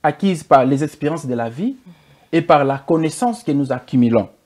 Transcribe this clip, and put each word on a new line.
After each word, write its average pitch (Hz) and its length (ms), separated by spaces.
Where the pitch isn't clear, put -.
acquise 185 420
par 131 220
les 139 180
expériences 147 420
de 123 80
la 117 140
vie 190 280
et 160 100
par 151 220
la 135 120
connaissance 160 680
que 156 100
nous 139 200
accumulons. 120 560